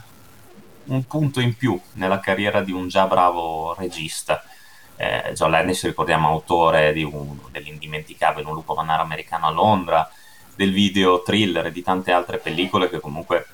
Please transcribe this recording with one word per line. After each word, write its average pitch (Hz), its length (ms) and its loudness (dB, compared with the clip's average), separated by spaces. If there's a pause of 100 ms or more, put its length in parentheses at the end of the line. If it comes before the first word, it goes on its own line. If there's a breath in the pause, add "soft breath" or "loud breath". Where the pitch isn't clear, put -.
(840)
un 131 200 -2
punto 151 340 0
in 123 160 2
più 110 240 0 (140)
nella 95 260 2
carriera 101 420 0
di 95 120 -4
un 92 160 -4
già 95 180 4
bravo 85 720 2
regista. 85 640 -6 (520 loud breath)
Eh, - 380 -4
John 78 180 0
Landis, 87 340 0
ricordiamo, 80 420 0
autore 82 640 2
di 78 100 -4
un, 71 340 -8 (120)
dell'indimenticabile 76 1000 -6
Un 78 60 -8
lupo 78 220 -6
mannaro 80 280 -2
americano 80 440 -4
a 78 40 2
Londra, 82 580 2 (460 loud breath)
del 98 160 2
video 95 520 4
Thriller 92 440 0
e 82 40 -6
di 87 100 -10
tante 92 300 -2
altre 87 260 0
pellicole 90 520 0
che 80 100 -6
comunque 80 540 -4